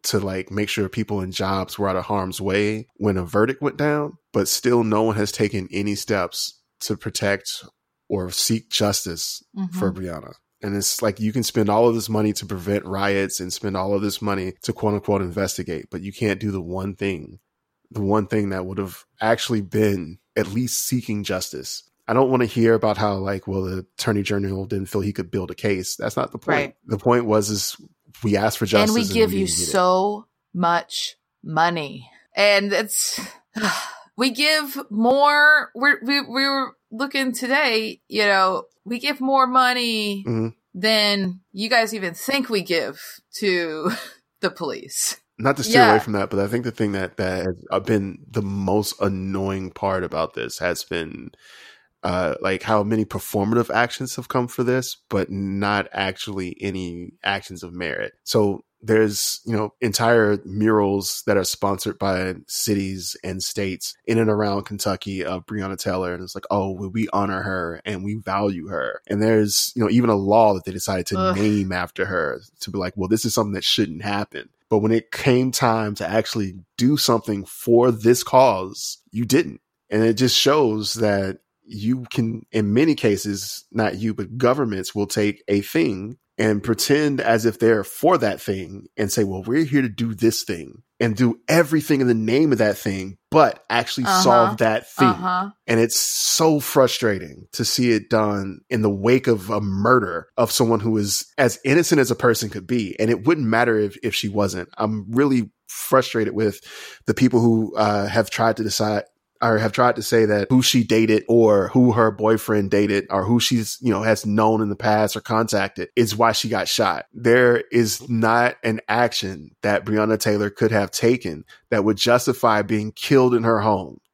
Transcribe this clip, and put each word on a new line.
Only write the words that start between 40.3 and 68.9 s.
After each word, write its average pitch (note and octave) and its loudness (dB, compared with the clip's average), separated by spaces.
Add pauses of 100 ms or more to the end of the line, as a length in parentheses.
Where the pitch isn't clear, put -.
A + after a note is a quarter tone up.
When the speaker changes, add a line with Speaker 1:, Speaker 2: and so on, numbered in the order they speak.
Speaker 2:
than G3+ 0 (140)
you G#3 -6
guys A3 2
even F#3+ -6
think C4 -4
we G#3 0
give D3+ -4 (380)
to E3+ -2 (240)
<laughs> - -20
the F3+ -2
police. - -8 (180)
Speaker 1:
Not C3+ 2
to C3 -4
steer A#3 6
Speaker 2:
Yeah. A3 8
Speaker 1:
away A2 6
from G#2+ -4
that, G2 0
but G2 -2
I G2 0
think A#2+ -2
the A#2 -4
thing G#2+ -2
that, F#2+ -6
that F#2 -2
has, F#2 -4 (160)
uh, G2 0
been G2 -2 (100)
the A2+ -4
most G2 -2
annoying F#2+ -4
part F#2+ -2
about D#2+ -4
this - -8
has F2 -4
been, - -8 (720)
uh, F2+ -2
like, F#2+ -4
how G#2+ 2
many G#2+ 0
performative A2 -2
actions A#2+ -2
have B2 -12
come B2 -2
for B2 -6
this, B2 -2 (120)
but G2 -2
not G2 -2
actually F#2+ -6
any F2+ -8 (100)
actions F#2+ -6
of F2 -16
merit. D2 -8 (120)
So G#2 0 (200)
there's, A2 0
you A#2 -4
know, G#2+ -2
entire A2+ 2
murals G2+ 0
that G#2 2
are F#2+ 2
sponsored G2 -4
by F#2 -2 (140)
cities G2 -4
and F#2 -6
states F#2+ -6 (120)
in A2+ 0
and A2+ 2
around G#2 -2
Kentucky G2 -6
of F2+ -8
Breonna F#2+ -8
Taylor. F#2 -4
And F2 -10
it's F2+ -14
like, F#2+ -14
"Oh, G2 0
well, F#2+ -8
we A2 -4
honor G2 -2
her F2 -6
and G2 -8
we G#2 -4
value G2 -4
her." C2 -6